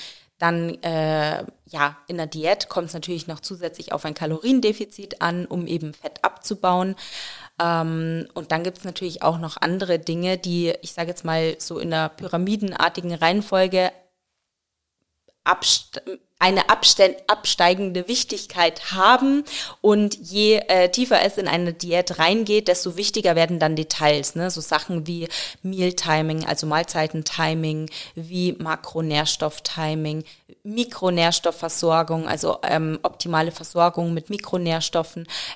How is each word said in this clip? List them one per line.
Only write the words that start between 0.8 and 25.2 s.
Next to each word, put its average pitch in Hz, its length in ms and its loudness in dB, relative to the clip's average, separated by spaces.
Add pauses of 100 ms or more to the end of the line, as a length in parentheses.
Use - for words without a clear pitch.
äh, 156 600 0 (220)
ja, 147 300 -2 (120)
in 175 80 -6
der 165 100 -4
Diät 160 420 -2
kommt's 175 260 -6
natürlich 165 340 -8
noch 156 100 -10
zusätzlich 175 540 -10
auf 160 120 -4
ein 151 100 -6
Kaloriendefizit 208 1080 0
an, 175 240 -2
um 175 220 -6
eben 156 260 -6
Fett - 300 -8
abzubauen. 185 720 0 (640)
Ähm, 165 720 0
und 160 160 -12
dann 165 140 0
gibt's 180 180 -8
natürlich 180 400 -8
auch 165 160 2
noch 160 200 -8
andere 180 420 0
Dinge, 175 380 -2
die, 175 440 -2
ich - 120 -14
sage 170 160 -6
jetzt - 140 -10
mal, 160 360 0
so 165 180 -6
in 165 140 -4
der 160 160 0
pyramidenartigen 180 1040 -2
Reihenfolge 185 800 2 (1500)
abst-, - 580 0 (360)
eine 185 320 4
abste-, 196 460 6 (120)
absteigende 185 800 2
Wichtigkeit 180 840 -2
haben. 254 520 6 (360)
Und 208 340 6
je, 208 420 2 (100)
äh, 185 240 6
tiefer 240 320 4
es 202 160 0
in 190 80 -2
eine 175 260 0
Diät 175 460 -2
reingeht, 208 480 4
desto 180 300 2
wichtiger 202 400 2
werden 165 240 2
dann 156 160 2
Details, 151 580 0
ne? 175 160 -2
So 165 100 -6
Sachen 156 460 -2
wie 165 220 -6 (340)